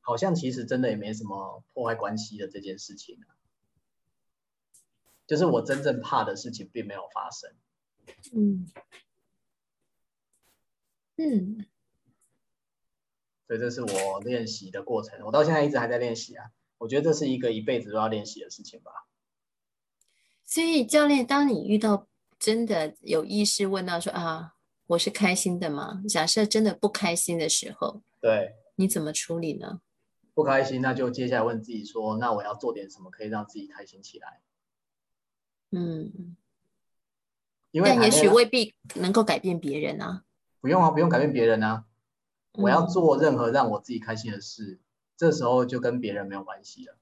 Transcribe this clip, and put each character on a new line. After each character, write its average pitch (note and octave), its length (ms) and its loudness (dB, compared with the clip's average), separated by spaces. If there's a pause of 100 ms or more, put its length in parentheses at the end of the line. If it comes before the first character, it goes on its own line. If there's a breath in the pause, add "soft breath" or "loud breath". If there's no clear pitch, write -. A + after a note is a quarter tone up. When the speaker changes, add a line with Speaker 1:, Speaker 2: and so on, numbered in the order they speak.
Speaker 1:
好 A#2+ 160 -2
像 F3+ 180 0
其 B2+ 160 -4
实 B2 140 -6
真 B2+ 180 -2
的 A#2+ 80 2
也 G#2+ 60 -2
没 G#2 180 -8
什 G#2+ 100 -12
么 G2 380 -12 (100)
破 A#2+ 140 -6
坏 A2+ 80 -2
关 G#2+ 240 -6
系 G#2 180 -12
的 G2 120 -10
这 G2 120 -14
件 F#2+ 180 -12
事 - 160 -16
情 - 280 -20
啊。 - 60 -20 (2000)
就 D3+ 100 0
是 F3 100 4
我 A#2+ 160 2
真 C#3 200 -2
正 C3 180 0
怕 B2+ 240 -2
的 - 120 -6
事 B2 140 -12
情 G#2+ 220 -14
并 A2 140 -8
没 G2+ 80 -12
有 F#2+ 180 -12
发 G2 180 -8
生。 - 200 -18 (840)
Speaker 2:
嗯。 G3+ 320 0 (2500)
嗯。 A3 500 -2 (1800)
Speaker 1:
所 - 80 -6
以 A2 40 -4
这 A#2+ 120 -4
是 B2 120 -8
我 G2 380 -4
练 A#2 260 -4
习 G2 240 -12
的 G2 120 -10
过 A2+ 200 -4
程， - 220 -16
我 G#2+ 60 -8
到 D3 140 6
现 D#3+ 100 2
在 D3+ 80 4
一 D3 80 2
直 C3+ 80 0
还 A#2 80 -2
在 A#2+ 120 -2
练 A#2 180 -2
习 - 180 -12
啊。 - 160 -20 (280)
我 A#2 100 -10
觉 C3 80 0
得 D3 60 2
这 D#3+ 100 4
是 D3 160 0
一 B2+ 100 0
个 B2 140 0
一 A2 80 -4
辈 A#2 180 -2
子 G#2 140 -8
都 G#2+ 60 0
要 A2 100 2
练 G#2+ 180 -4
习 - 160 -14
的 - 80 -16
事 - 120 -20
情 - 180 -20
吧。 - 100 -20 (1500)
Speaker 2:
所 - 180 -2
以 D#4+ 220 4
教 D4 220 4
练， C#4 200 4
当 C#4 220 2
你 G3 180 -2
遇 G#3 120 4
到 G#3 300 2 (360)
真 A3+ 220 2
的 D#3+ 340 -2
有 D#3+ 240 0
意 G#3 180 0
识 G3+ 240 0
问 F#3+ 200 -2
到 F3 120 -2
说 F3 140 -6
，“啊， E3 400 -6 (360)
我 E3+ 100 2
是 F3+ 100 0
开 F#3+ 260 0
心 F3+ 240 -2
的 F3 120 -4
吗？” D3+ 360 -8
假 E3 200 0
设 G#3+ 180 2
真 G#3+ 180 2
的 G#3 120 2
不 G#3 160 0
开 F3 260 -2
心 E3+ 220 -2
的 D#3 100 -2
时 - 260 -2
候， - 280 -6 (180)
Speaker 1:
对。 A2 360 0 (180)
Speaker 2:
你 F#3+ 120 0
怎 F#3 160 -2
么 D3+ 120 -6
处 - 240 -6
理 E3 160 -4
呢？ - 260 -12 (540)
Speaker 1:
不 D3+ 100 2
开 C3+ 180 4
心， C3 200 -2
那 C3 100 0
就 B2+ 160 0
接 B2 180 -4
下 B2 100 0
来 A2 60 2
问 A2+ 200 0
自 A#2+ 100 -14
己 G#2 140 -8
说 A2 340 -4
，“那 A#2+ 140 0
我 G#2 80 -4
要 G#2 120 -6
做 A2+ 200 -4
点 G2 160 -12
什 - 100 -20
么 F#2 100 -20
可 G#2+ 140 -14
以 G#2+ 40 -8
让 G#2+ 180 -6
自 - 120 -16
己 G2+ 80 -14
开 G2+ 200 -20
心 F#2+ 160 -20
起 - 160 -20
来？” - 240 -20 (1300)
Speaker 2:
嗯。 E3+ 640 -8 (1300)
Speaker 1:
因 D#3 100 0
为 G3 80 6
谈 B3 100 8
恋 A3 120 8
爱 - 0 -
Speaker 2:
但 - 20 4
也 - 160 8
许 - 0 -
未 A#3 160 10
必 A3+ 300 0 (220)
能 F3+ 140 0
够 A3 140 6
改 F3 140 2
变 F3 200 -2
别 D3 200 -4
人 D3 240 -4
啊。 F3+ 220 -8 (360)
Speaker 1:
不 B2+ 80 -2
用 F3+ 140 6
啊， D#3+ 80 8
不 D3 80 0
用 E3 100 6
改 B2+ 120 4
变 D3 120 2
别 A#2 140 4
人 A2 160 6
啊。 A2 240 0 (640)
Speaker 2:
嗯。 - 120 0
Speaker 1:
我 G2 40 6
要 D#3 140 6
做 F3 340 4
任 C3+ 220 4
何 A#2 120 2
让 A#2 200 2
我 G#2 100 -2
自 - 100 -16
己 A#2 80 -4
开 A2+ 160 -6
心 A2 160 -8
的 G2 120 -10
事， G2 360 -14 (380)
这 E3 160 4
时 E3 120 -2
候 B2 200 4
就 B2 160 -4
跟 B2 180 0
别 A2 140 -4
人 G2+ 140 -6
没 G2 80 -10
有 G2 100 -8
关 F#2+ 180 -14
系 - 220 -20
了。 - 180 -20